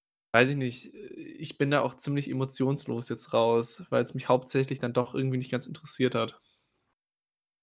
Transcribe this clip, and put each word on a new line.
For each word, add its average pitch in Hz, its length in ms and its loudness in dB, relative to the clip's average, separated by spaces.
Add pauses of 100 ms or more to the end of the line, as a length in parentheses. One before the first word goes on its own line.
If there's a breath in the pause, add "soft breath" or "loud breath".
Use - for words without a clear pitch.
(340)
weiß 127 160 8
ich 143 60 0
nicht, 127 380 -6
ich - 640 -14
bin 139 120 2
da 143 120 4
auch 127 140 -2
ziemlich 143 340 -2
emotionslos 131 800 -2
jetzt - 240 -6
raus, 117 560 4
weil's 120 240 0
mich 127 160 -6
hauptsächlich 131 500 2
dann 120 140 -4
doch 123 200 0
irgendwie 131 240 -2
nicht 127 140 -6
ganz 123 160 -4
interessiert 127 480 -2
hat. 117 260 -2 (1200)